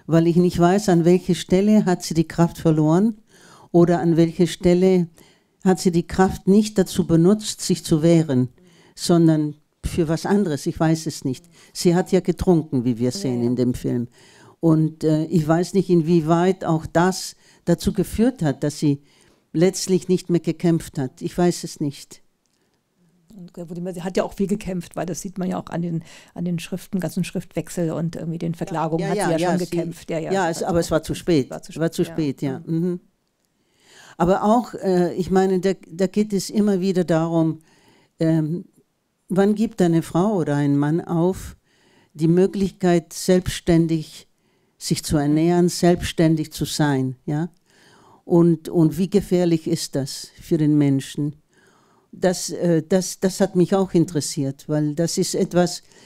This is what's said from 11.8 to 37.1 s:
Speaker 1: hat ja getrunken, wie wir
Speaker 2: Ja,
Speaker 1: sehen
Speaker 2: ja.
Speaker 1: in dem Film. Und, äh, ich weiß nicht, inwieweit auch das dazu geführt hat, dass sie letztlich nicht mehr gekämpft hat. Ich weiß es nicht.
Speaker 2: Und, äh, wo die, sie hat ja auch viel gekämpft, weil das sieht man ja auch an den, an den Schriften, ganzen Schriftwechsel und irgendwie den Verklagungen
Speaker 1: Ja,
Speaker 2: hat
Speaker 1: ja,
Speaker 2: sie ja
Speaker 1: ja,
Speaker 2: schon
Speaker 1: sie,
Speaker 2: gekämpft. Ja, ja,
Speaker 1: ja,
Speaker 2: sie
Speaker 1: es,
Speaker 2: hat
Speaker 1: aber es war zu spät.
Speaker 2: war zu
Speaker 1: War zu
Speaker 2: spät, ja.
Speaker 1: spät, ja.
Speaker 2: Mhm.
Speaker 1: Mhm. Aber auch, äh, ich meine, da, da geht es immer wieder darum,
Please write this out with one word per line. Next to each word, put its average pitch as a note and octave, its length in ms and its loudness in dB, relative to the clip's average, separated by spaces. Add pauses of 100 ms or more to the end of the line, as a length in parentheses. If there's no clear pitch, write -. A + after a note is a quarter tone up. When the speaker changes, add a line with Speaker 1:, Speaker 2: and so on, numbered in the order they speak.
Speaker 1:
hat F3+ 180 0
ja F#3 80 4
getrunken, D#3 640 0
wie A#2+ 140 -2
wir A#2+ 80 0
Speaker 2:
Ja, B2 60 0
Speaker 1:
sehen C3 300 -4
Speaker 2:
ja. A#2 40 2
Speaker 1:
in B2 100 0
dem B2 180 0
Film. B2+ 340 -6 (500)
Und, D#3 460 0
äh, D#3 220 0
ich D#3 200 0
weiß E3 280 0
nicht, F#3+ 140 0
inwieweit E3+ 760 2
auch D#3 220 -2
das F3+ 500 -2 (280)
dazu - 280 0
geführt A3 500 -2
hat, C#3+ 220 -2
dass D3 140 -4
sie C#3+ 240 0 (500)
letztlich F#3 560 0
nicht F3+ 200 -2
mehr E3+ 120 0
gekämpft E3 580 -2
hat. C3 240 -8
Ich - 140 -8
weiß F3 280 0
es - 160 -12
nicht. - 420 -10 (1120)
Speaker 2:
Und, F3 220 -20
äh, F3 140 -12
wo F3+ 40 -12
die, F3 180 -8
sie F3 100 -10
hat F#3 160 -6
ja G3+ 60 2
auch - 100 -10
viel G3 120 -2
gekämpft, F#3 500 -6
weil D#3+ 100 -6
das E3+ 160 -8
sieht G3 160 -12
man F#3 100 -4
ja F3+ 100 -4
auch - 120 -12
an E3+ 120 -6
den, E3 220 -6 (300)
an F3 100 -8
den F3 140 -4
Schriften, - 420 -8
ganzen E3 240 -4
Schriftwechsel E3 640 -6
und E3 260 -6
irgendwie D#3+ 220 -8
den E3+ 160 -6
Verklagungen E3 500 -6
Speaker 1:
Ja, E3 60 -4
Speaker 2:
hat F#3+ 60 -2
Speaker 1:
ja, G3+ 100 -2
Speaker 2:
sie E3 60 0
ja D#3+ 60 0
Speaker 1:
ja, F3 120 -2
Speaker 2:
schon F3 100 0
Speaker 1:
sie, F3+ 100 -4
Speaker 2:
gekämpft. E3+ 400 -6
Ja, E3 80 -4
ja, D#3 140 -6
Speaker 1:
ja, G3 120 0
Speaker 2:
sie E3 60 0
Speaker 1:
es, E3 80 -6
Speaker 2:
hat - 100 -6
Speaker 1:
aber E3+ 120 0
es E3 100 -2
war D#3+ 120 0
zu D#3+ 120 -8
spät. D#3 360 0
Speaker 2:
war D#2 120 -12
zu - 180 -18
Speaker 1:
War E3 100 -2
zu F3 140 -2
Speaker 2:
spät, D#3+ 380 -6
ja. C3+ 160 -4
Speaker 1:
spät, E3 80 -18
ja. D#3+ 60 -6
Speaker 2:
Mhm. E3 180 -2
Speaker 1:
Mhm. F3+ 100 -8 (1160)
Aber F3 260 2
auch, A3 300 2
äh, F3+ 400 0
ich D#3+ 160 -4
meine, F#3+ 300 2
da, F#3+ 120 0 (180)
da F3+ 160 -2
geht G#3 280 -2
es F#3 160 -4
immer G#3 300 0
wieder F3+ 240 0
darum, D#3+ 560 0 (580)